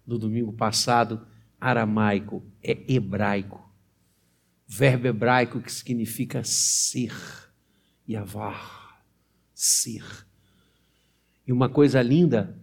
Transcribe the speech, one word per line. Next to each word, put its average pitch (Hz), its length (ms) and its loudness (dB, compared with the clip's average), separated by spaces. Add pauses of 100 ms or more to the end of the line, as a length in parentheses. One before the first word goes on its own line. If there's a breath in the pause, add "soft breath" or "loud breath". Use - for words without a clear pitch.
no 120 140 -4
domingo 110 340 -2
passado, 113 720 0 (340 soft breath)
aramaico, 107 840 0 (180)
é - 160 -2 (100)
hebraico. 101 760 -2 (1040)
Verbo 127 400 2
hebraico 120 540 2
que - 100 -14
significa 117 720 -6
ser, - 720 -2 (920)
Yavar, 104 960 -10 (500)
ser. - 500 -2 (1400)
E 131 40 -2
uma 123 180 4
coisa 139 320 6
linda, 120 600 4